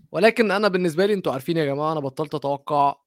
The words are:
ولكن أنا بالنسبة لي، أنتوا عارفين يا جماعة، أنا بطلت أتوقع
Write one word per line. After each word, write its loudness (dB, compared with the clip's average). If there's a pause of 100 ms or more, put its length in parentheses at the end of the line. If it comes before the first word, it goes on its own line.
(120)
ولكن 2
أنا 2
بالنسبة 2
لي، 2
أنتوا -2
عارفين -4
يا 0
جماعة، -2
أنا -4
بطلت -6
أتوقع 0 (120)